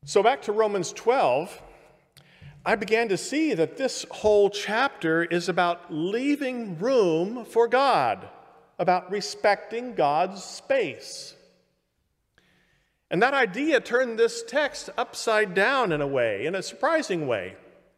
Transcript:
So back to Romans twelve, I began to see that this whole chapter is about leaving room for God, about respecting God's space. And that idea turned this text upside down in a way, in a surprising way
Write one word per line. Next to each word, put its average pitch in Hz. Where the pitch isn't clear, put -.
So 202
back 269
to 214
Romans 208
twelve, 180
I 190
began 220
to 185
see 294
that 160
this -
whole 208
chapter 202
is 170
about 175
leaving 240
room 208
for 233
God, 165
about 180
respecting 208
God's 175
space. -
And 185
that 269
idea 262
turned 240
this 233
text -
upside 214
down 226
in 151
a 143
way, 120
in 165
a 190
surprising 226
way 95